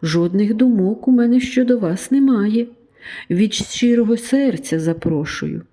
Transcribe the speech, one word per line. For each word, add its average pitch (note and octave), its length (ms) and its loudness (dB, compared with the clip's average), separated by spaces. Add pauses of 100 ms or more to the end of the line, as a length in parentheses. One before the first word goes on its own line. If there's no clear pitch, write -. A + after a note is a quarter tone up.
жодних F3 520 0
думок A3 540 2
у - 20 4
мене A#3+ 300 4
щодо B3+ 380 0
вас F#3 320 -4
немає. A#3 560 2 (640)
Від G3+ 240 2
щирого A#3 640 0
серця A#3 640 -2
запрошую D#3+ 840 -4 (100)